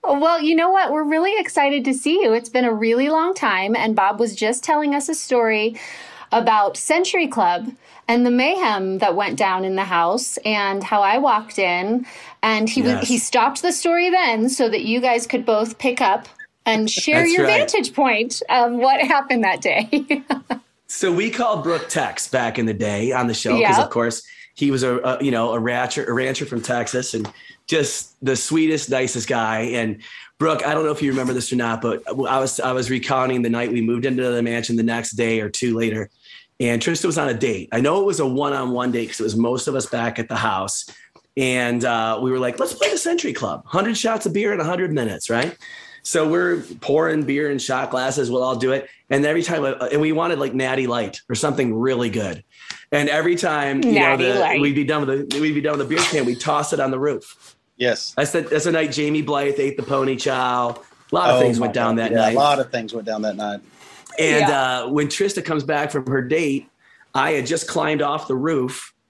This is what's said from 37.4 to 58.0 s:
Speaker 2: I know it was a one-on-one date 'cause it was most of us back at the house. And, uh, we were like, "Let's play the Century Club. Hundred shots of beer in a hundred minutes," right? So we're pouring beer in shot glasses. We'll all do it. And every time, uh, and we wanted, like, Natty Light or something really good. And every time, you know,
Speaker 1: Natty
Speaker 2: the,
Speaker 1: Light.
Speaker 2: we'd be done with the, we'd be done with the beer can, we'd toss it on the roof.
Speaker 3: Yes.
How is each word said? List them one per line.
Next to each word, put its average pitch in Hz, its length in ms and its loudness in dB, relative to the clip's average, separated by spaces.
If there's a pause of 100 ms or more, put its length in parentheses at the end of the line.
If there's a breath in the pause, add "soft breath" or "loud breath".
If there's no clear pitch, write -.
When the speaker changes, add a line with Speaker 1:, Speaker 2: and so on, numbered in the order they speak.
Speaker 2:
I 117 120 0
know 160 180 2
it 196 60 2
was 175 120 0
a 147 80 0
one-on-one 127 640 -2
date 117 180 -2
'cause - 120 -10
it 110 40 -2
was 107 120 -2
most 120 320 0
of 135 60 -4
us 131 100 -2
back 117 340 -4
at 113 120 -6
the - 60 -4
house. 101 500 -4 (500 loud breath)
And, 123 480 0
uh, 113 380 0
we 127 80 0
were 127 80 0
like, 123 200 -2
"Let's 523 140 -2
play 427 180 0
the 415 60 -2
Century 339 380 -2
Club. - 320 -6
Hundred 208 320 -2
shots 220 260 -2
of 175 80 -2
beer 208 220 0
in 185 60 -4
a 156 40 -2
hundred 180 260 -2
minutes," 117 380 -4
right? 123 260 -2 (500 loud breath)
So 160 220 0
we're 175 360 0 (180)
pouring 156 440 0
beer 143 260 -2
in 139 80 -2
shot 131 320 -4
glasses. 127 400 -2
We'll 123 120 0
all 127 140 0
do 127 160 0
it. 135 160 -4 (220 loud breath)
And 139 160 2
every 160 160 2
time, 165 220 -2
uh, 135 100 -2 (180)
and 147 80 2
we 156 120 2
wanted, 165 260 0
like, 135 160 -2
Natty 131 320 0
Light 117 420 -4
or 117 60 -4
something 127 400 0
really 120 340 0
good. 101 340 -4 (500 loud breath)
And 147 180 2
every 160 260 2
time, 143 480 0
you 233 80 4
know, 208 80 4
Speaker 1:
Natty 135 320 2
Speaker 2:
the, - 60 2
Speaker 1:
Light. 147 220 2
Speaker 2:
we'd 143 140 2
be 143 100 0
done 147 220 0
with 139 240 -2
the, 143 100 -2
we'd 156 140 0
be 147 60 0
done 151 160 -2
with 143 100 -2
the 139 80 -4
beer 170 100 0
can, 147 200 0
we'd 123 160 -2
toss 147 320 -2
it 147 80 -2
on 135 120 0
the 131 60 -4
roof. - 580 -6 (200)
Speaker 3:
Yes. 120 400 -2